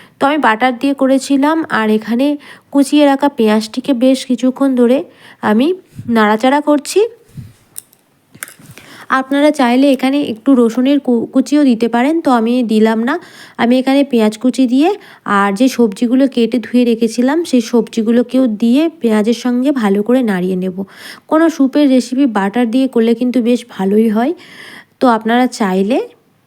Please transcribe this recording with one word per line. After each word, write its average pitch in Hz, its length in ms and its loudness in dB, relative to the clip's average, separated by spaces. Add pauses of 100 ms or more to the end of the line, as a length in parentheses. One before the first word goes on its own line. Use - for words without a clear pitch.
(180)
তো 277 100 0
আমি 302 100 0
বাটার 240 400 0
দিয়ে 277 160 -2
করেছিলাম, 277 760 0
আর 220 200 -2
এখানে 233 460 -2 (360)
কুচিয়ে 285 340 2
রাখা 277 220 2
পেঁয়াজটিকে 220 640 -2
বেশ 262 260 2 (100)
কিছুক্ষণ 254 460 0
ধরে 247 300 2 (460)
আমি 269 240 2 (420)
নাড়াচাড়া 220 440 2
করছি। 294 400 0 (2250)
আপনারা 277 300 0
চাইলে 262 420 2
এখানে 262 260 0 (140)
একটু 269 220 0
রসুনের 247 520 2
কু-, 233 260 0
কুচিও 285 320 0
দিতে 233 240 2
পারেন, 254 320 0
তো 294 100 -2
আমি 240 320 0
দিলাম 220 360 0 (100)
না। 302 60 -2 (420)
আমি 240 220 2
এখানে 269 260 2
পেঁয়াজ 220 340 0
কুচি 254 280 0
দিয়ে 269 240 2 (340)
আর 202 340 0
যে 262 100 2
সবজিগুলো 240 600 0
কেটে 240 300 -2
ধুয়ে 247 260 0
রেখেছিলাম 240 600 -2
সেই 247 160 0
সবজিগুলোকেও 233 880 0
দিয়ে 233 440 0 (100)
পেঁয়াজের 220 440 0
সঙ্গে 247 280 -2
ভালো 208 300 0
করে 247 200 0
নাড়িয়ে 185 340 -2
নেব। 185 280 -6 (420)
কোনো 311 180 2 (100)
স্যুপের 277 400 2
রেসিপি 254 320 0
বাটার 214 440 -2
দিয়ে 262 180 0
করলে 233 260 0
কিন্তু 247 280 -2
বেশ 240 260 0
ভালোই 202 400 0
হয়। 226 240 0 (680)
তো - 80 0
আপনারা 233 380 0
চাইলে 220 600 -2 (380)